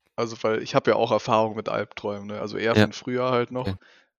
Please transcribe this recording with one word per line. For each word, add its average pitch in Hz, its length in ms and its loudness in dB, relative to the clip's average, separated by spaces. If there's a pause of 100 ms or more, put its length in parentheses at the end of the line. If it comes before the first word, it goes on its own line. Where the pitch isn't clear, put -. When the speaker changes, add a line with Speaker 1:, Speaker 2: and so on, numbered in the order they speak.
(160)
Speaker 1:
also 117 260 -4
weil 110 220 0
ich 120 120 -4
hab 135 120 2
ja 110 80 6
auch 110 160 0
Erfahrung 110 440 2
mit 107 140 -6
Albträumen, 101 580 -6
ne, 104 140 -10
also 104 160 -6
eher 110 180 0
Speaker 2:
Ja. 107 80 8
Speaker 1:
von 107 100 2
früher 123 380 -4
halt 120 200 0
noch, 123 160 -6
Speaker 2:
Okay. 95 80 -4 (440)